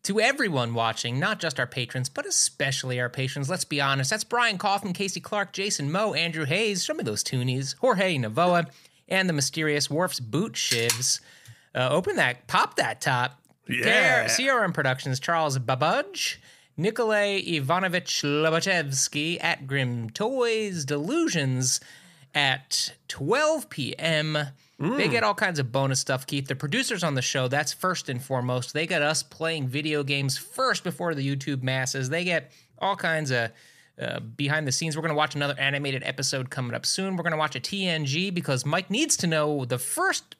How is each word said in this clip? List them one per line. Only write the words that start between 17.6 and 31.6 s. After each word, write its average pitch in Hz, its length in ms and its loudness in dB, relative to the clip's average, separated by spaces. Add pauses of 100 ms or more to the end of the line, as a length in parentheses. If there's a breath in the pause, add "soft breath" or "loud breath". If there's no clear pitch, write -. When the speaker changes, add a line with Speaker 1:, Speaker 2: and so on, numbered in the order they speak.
Speaker 1:
Lobachevsky 156 1160 2
at 147 280 -2
Grim 120 420 0
Toys, 220 760 -2
Delusions 147 920 0 (560 loud breath)
at 135 580 0 (140)
twelve 277 640 0
P 123 300 -4
M. 151 480 0 (300 soft breath)
They 190 280 0
Speaker 2:
Mm. 147 60 2
Speaker 1:
get 226 100 2
all 208 120 2
kinds 185 260 0
of 120 100 0
bonus 135 300 2
stuff, 131 260 -2
Keith. 139 220 -4
The 160 80 -2
producers 185 480 -2
on 147 100 0
the 127 80 0
show, 131 240 0
that's 143 260 0
first - 360 -4
and 123 120 -4
foremost. 127 520 -2
They 156 120 0
get 165 160 0
us 147 220 2
playing 160 460 -4
video 147 340 0
games 139 340 0
first 254 460 -2
before 170 320 -2
the 139 100 -2
YouTube 139 380 -2